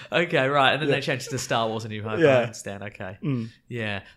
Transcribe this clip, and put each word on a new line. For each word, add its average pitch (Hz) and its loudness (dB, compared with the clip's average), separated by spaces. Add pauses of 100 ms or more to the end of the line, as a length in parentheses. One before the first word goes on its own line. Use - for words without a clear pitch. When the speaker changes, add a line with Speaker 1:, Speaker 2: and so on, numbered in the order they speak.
(120)
Speaker 1:
Okay, 160 2
right. 139 4
And 139 0
then 151 -2
Speaker 2:
Yeah. 139 4
Speaker 1:
they 139 0
changed 131 -2
it - -10
to 135 -4
Star 117 0
Wars 110 -6
A 117 -10
New 107 -8
Hope. 110 -2
Speaker 2:
Yeah. 139 8
Speaker 1:
I 117 4
understand. 101 -8
Okay. 101 -12
Speaker 2:
Mm. 120 -4 (200)
Speaker 1:
Yeah. 107 -6 (160)